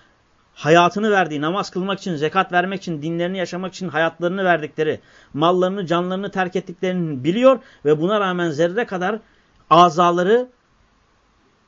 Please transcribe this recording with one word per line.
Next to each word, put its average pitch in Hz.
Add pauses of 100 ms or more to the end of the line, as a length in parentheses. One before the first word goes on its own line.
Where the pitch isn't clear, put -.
(540)
hayatını 175
verdiği, 165
namaz 175
kılmak 185
için, 180
zekat 165
vermek 185
için, 160
dinlerini 170
yaşamak 180
için 185
hayatlarını 165
verdikleri, 156 (340)
mallarını, 180
canlarını 185
terk 185
ettiklerini 175
biliyor 240 (260)
ve 147
buna 208
rağmen 180
zerre 175
kadar 196 (520)
azaları 175 (1200)